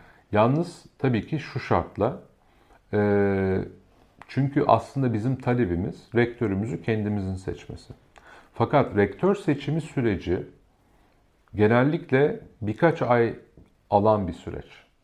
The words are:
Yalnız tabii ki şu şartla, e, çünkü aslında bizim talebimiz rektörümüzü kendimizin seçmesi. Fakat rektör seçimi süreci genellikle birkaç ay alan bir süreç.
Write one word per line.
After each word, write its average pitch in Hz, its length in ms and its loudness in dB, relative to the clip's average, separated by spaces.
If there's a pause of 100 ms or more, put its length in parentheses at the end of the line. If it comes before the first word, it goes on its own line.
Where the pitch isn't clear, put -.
(320)
Yalnız 135 520 2 (140)
tabii 120 280 0
ki 156 120 -4
şu - 220 -8
şartla, 104 600 -2 (720)
e, 101 640 2 (720)
çünkü 139 380 0
aslında 120 460 0
bizim 117 240 -2
talebimiz 110 800 -2
rektörümüzü 113 680 -2
kendimizin 104 520 -2
seçmesi. - 580 -12 (640)
Fakat 120 420 2
rektör 131 380 2
seçimi 151 460 -2
süreci 104 680 -2 (1080)
genellikle 131 880 2 (220)
birkaç 135 400 0
ay 117 320 2 (560)
alan 101 380 4
bir 85 40 -6
süreç. - 520 -14 (200)